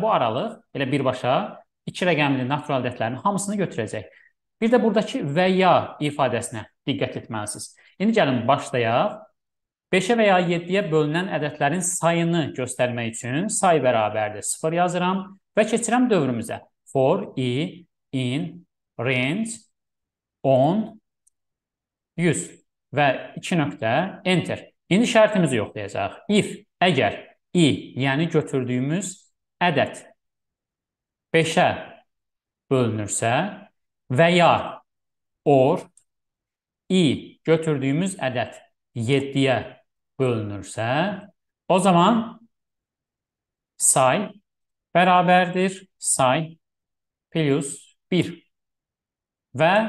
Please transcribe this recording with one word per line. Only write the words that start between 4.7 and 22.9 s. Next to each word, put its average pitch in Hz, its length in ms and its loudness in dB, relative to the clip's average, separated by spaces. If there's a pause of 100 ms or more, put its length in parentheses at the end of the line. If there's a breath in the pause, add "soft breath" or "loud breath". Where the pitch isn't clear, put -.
də 247 100 6
buradakı 220 400 0 (140)
və 180 160 2
ya 185 220 4 (260)
ifadəsinə 120 680 -4 (220)
diqqət 123 340 -4
etməlisiniz. 107 520 -12 (260 soft breath)
İndi 220 160 0
gəlin 135 320 2
başlayaq. 131 760 0 (720)
Beşə 196 260 2
və 220 100 4
ya 190 140 6
yeddiyə 175 480 -2
bölünən 156 460 0
ədədlərin 147 500 -2
sayını 170 680 0
göstərmək 120 580 -4
üçün 139 400 -6
say 170 260 2
bərabərdir 107 640 0
sıfır 160 360 -4
yazıram 180 420 -2 (340)
və 220 140 2
keçirəm 240 400 0
dövrümüzə. 127 500 0 (300)
For 139 460 0
i 135 500 -4 (280)
in 135 340 -4 (520)
range 135 600 -2 (840)
on 139 540 2 (1200)
yüz 170 300 0 (460)